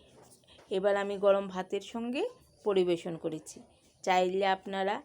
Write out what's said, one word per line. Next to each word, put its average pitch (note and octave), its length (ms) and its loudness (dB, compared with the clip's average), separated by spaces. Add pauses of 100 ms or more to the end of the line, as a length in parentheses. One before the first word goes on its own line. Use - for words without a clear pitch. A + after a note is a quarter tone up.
(720)
এবার G3 260 2
আমি G3+ 200 -2
গরম G3 320 4
ভাতের F#3 320 -6
সঙ্গে B3 480 -6 (360)
পরিবেশন F3+ 520 2
করেছি। D#3 440 -8 (420)
চাইলে F#3 440 2
আপনারা F#3+ 580 -2